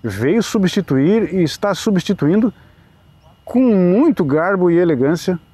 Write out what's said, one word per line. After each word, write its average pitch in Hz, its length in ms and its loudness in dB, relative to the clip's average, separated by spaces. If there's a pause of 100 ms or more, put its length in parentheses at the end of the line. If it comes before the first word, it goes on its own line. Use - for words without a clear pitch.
veio 123 400 -2
substituir 185 920 0
e 190 100 0
está 196 320 -2
substituindo 196 800 0 (880)
com - 160 -2
muito 208 640 2
garbo 175 480 0
e 170 60 2
elegância. 165 600 0 (160)